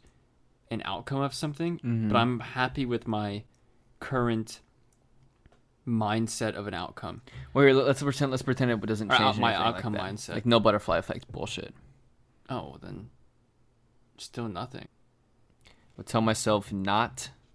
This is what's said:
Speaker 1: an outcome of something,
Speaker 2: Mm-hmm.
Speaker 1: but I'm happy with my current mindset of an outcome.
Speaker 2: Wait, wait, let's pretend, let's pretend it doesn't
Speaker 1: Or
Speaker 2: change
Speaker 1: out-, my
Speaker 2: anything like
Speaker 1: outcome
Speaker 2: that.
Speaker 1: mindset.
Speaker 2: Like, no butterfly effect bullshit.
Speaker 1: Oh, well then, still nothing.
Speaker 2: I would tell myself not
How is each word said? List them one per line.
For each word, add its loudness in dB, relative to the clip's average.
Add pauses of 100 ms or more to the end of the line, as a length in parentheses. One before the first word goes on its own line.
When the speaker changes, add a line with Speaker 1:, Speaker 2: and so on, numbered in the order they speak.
(720)
Speaker 1:
an -4
outcome -4
of -2
something, -4
Speaker 2:
Mm-hmm. 0
Speaker 1:
but 4
I'm 4
happy -2
with -2
my -2 (560)
current -2 (1300)
mindset 0
of -6
an -6
outcome. -8 (300)
Speaker 2:
Wait, 8
wait, 10
let's 4
pretend, 0
let's -2
pretend 2
it 2
doesn't 0
Speaker 1:
Or 6
Speaker 2:
change 4
Speaker 1:
out-, -2
my 4
Speaker 2:
anything 2
like 0
Speaker 1:
outcome -4
Speaker 2:
that. -4
Speaker 1:
mindset. -8
Speaker 2:
Like, -2
no 8
butterfly 4
effect -6
bullshit. -10 (720)
Speaker 1:
Oh, -6
well -10
then, -14 (1080)
still -8
nothing. -10 (800)
Speaker 2:
I -20 (280)
would -14
tell 0
myself 2
not -2 (240)